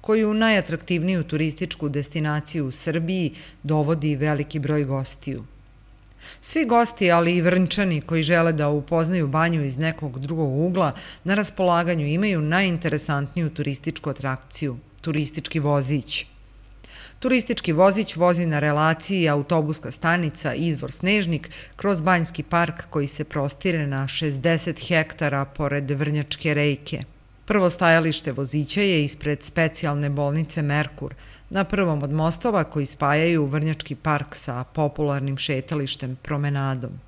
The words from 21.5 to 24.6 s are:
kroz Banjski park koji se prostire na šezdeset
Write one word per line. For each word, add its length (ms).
kroz 240
Banjski 420
park 480
koji 160
se 180
prostire 640
na 220
šezdeset 800